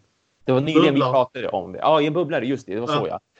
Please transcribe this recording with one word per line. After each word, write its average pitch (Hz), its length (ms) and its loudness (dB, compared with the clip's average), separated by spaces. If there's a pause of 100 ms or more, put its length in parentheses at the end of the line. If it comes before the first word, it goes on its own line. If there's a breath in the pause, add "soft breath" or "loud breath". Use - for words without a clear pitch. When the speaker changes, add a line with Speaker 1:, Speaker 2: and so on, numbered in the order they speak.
(440)
Speaker 1:
Det 131 80 0
var 131 80 2
nyligen 160 240 4
Speaker 2:
Bubbla. 143 220 4
Speaker 1:
vi 127 60 0
pratade 123 360 0
om 92 240 -6
det. 90 60 -12
Ja, 156 220 2
i 147 60 0
en 156 60 -2
bubblare, 151 340 -2
just 131 200 -6
det, 92 80 -8
det 107 60 -4
var 120 80 -6
Speaker 2:
Ja. 147 120 -2
Speaker 1:
så, 98 80 -2
ja. 90 120 -8 (200)